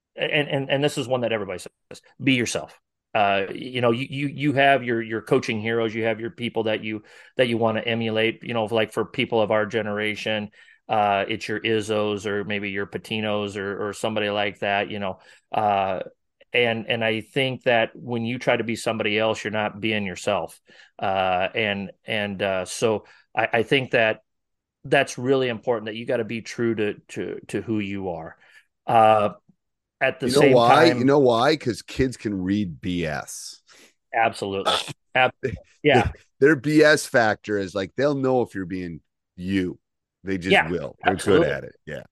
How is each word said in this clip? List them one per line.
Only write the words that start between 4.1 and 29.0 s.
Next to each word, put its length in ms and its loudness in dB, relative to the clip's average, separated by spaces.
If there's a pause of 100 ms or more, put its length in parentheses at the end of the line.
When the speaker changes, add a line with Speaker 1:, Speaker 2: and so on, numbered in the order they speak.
Speaker 1:
you, 160 -6
you 260 -2
have 320 6
your, 160 0
your 220 -6
coaching 380 0
heroes, 340 -2
you 100 -2
have 160 -2
your 100 -8
people 340 -6
that 200 -2
you, 200 -8 (320)
that 120 4
you 80 0
wanna 240 0
emulate, 600 -2
you 120 -8
know, 100 0
like, 280 0
for 120 -2
people 360 -2
of 100 2
our 160 2
generation, 840 -4 (380)
uh, 400 2
it's 180 -6
your 140 -4
Izzos 640 -2
or 180 -2
maybe 260 -6
your 160 -6
Patinos 680 -4
or, 320 -4
or 40 -6
somebody 380 -2
like 300 -2
that, 300 -2
you 80 -8
know, 200 -6 (340)
uh, 480 0 (540)
and, 340 0
and 160 -2
I 160 0
think 440 -4
that 300 2
when 300 -6
you 140 -4
try 180 0
to 80 -2
be 100 -4
somebody 440 -2
else, 260 0
you're 60 -4
not 300 -4
being 260 -2
yourself. 520 -4 (400)
Uh, 560 0
and, 380 -2 (140)
and, 360 -4
uh, 220 -2
so 400 -2 (320)
I, 160 2
I 120 2
think 260 0
that 320 2 (600)
that's 360 0
really 300 2
important, 380 -2
that 80 -8
you 120 -10
gotta 180 0
be 160 -6
true 340 -2
to, 200 -2 (140)
to, 300 -8 (100)
to 120 -4
who 200 -2
you 280 -6
are. 300 -10 (480)
Uh, 440 6 (720)